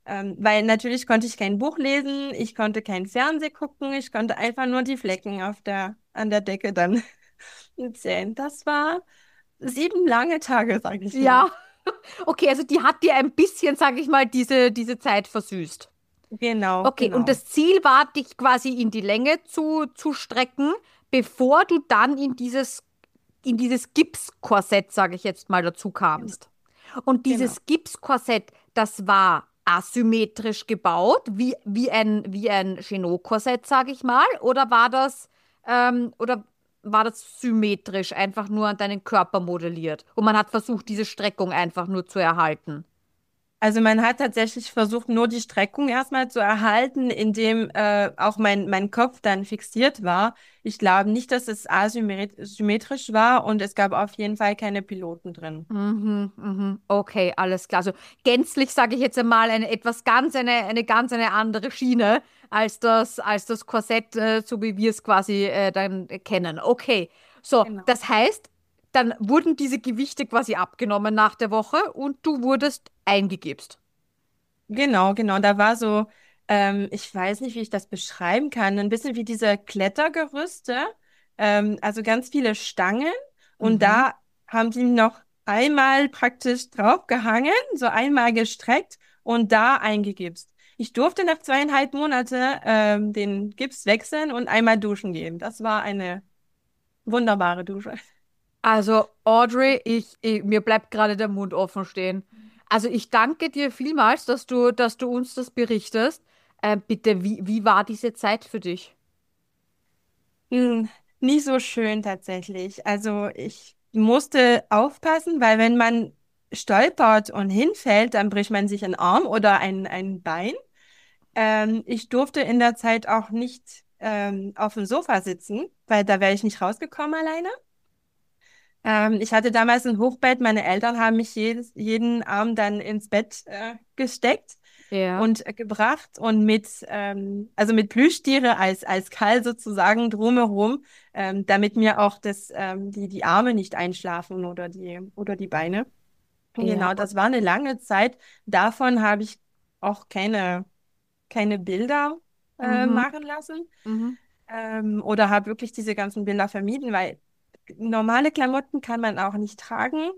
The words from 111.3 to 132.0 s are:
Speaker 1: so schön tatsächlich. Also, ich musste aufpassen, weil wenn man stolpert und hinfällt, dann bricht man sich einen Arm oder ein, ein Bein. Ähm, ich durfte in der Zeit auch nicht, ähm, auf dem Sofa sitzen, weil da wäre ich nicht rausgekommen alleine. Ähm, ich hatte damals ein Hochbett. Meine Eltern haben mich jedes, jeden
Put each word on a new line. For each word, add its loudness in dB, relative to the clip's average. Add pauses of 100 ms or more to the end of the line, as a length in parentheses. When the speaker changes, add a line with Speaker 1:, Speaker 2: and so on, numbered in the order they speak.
Speaker 1:
so 0
schön -2
tatsächlich. -10
Also, -2
ich -14 (160)
musste 4
aufpassen, 0
weil 6
wenn 4
man 2 (400)
stolpert 4
und -4
hinfällt, 2
dann 2
bricht -2
man 0
sich -6
einen -4
Arm 2
oder 4
ein, -4
ein -8
Bein. -6 (840)
Ähm, 0
ich -6
durfte 0
in 2
der 4
Zeit -2
auch -2
nicht, -8 (160)
ähm, -6
auf -4
dem -4
Sofa 0
sitzen, -8 (180)
weil 4
da 2
wäre 4
ich -2
nicht -2
rausgekommen -4
alleine. -4 (1400)
Ähm, 2
ich -4
hatte 4
damals 4
ein 0
Hochbett. 2
Meine 2
Eltern 0
haben 2
mich -2
jedes, -4
jeden -2